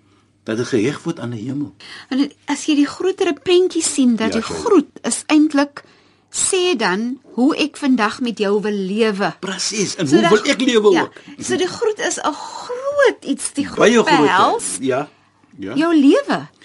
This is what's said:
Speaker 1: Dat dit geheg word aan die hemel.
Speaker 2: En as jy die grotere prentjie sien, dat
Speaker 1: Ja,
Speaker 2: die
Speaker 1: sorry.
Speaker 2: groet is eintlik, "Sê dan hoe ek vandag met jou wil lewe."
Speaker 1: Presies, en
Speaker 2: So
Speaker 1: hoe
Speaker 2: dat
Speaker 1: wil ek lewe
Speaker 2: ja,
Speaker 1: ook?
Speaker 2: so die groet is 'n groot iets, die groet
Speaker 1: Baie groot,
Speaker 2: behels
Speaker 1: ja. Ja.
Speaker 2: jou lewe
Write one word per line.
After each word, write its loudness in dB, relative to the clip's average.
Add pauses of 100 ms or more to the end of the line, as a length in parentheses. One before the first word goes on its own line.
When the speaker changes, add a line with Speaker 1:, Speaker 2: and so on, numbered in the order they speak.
(440)
Speaker 1:
Dat -4
dit -2
geheg -2
word -6
aan -8
die -10
hemel. -8 (360)
Speaker 2:
En -2 (140)
as -6
jy 0
die 2
grotere -2
prentjie 2
sien, 2
dat -2
Speaker 1:
Ja, 0
Speaker 2:
die -4
Speaker 1:
sorry. -8
Speaker 2:
groet 2
is -4 (100)
eintlik, 0 (460)
"Sê -2
dan -2 (160)
hoe 2
ek -4
vandag 0
met -4
jou 0
wil -4
lewe." -2
Speaker 1:
Presies, -6
en -2
Speaker 2:
So 2
Speaker 1:
hoe 6
Speaker 2:
dat 4
Speaker 1:
wil 4
ek 0
lewe 4
Speaker 2:
ja, 4
Speaker 1:
ook? -10 (260)
Speaker 2:
so -4
die 0
groet -4
is -4
'n -2
groot -2
iets, -6
die -4
groet -10
Speaker 1:
Baie 4
groot, 0
Speaker 2:
behels 2
Speaker 1:
ja. -2 (480)
Ja. -8
Speaker 2:
jou 2
lewe 2 (180)